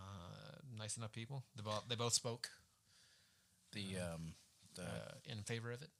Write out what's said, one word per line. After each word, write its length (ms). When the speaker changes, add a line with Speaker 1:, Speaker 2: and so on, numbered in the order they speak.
Speaker 1:
nice 180
enough 160
people. 320
They 60
bo-, 260
they 80
both 160
spoke 360
Speaker 2:
The, 260
Speaker 1:
uh, 160
Speaker 2:
um, 200
the 80
Speaker 1:
uh, 280
in 180
favor 300
of 100
it, 60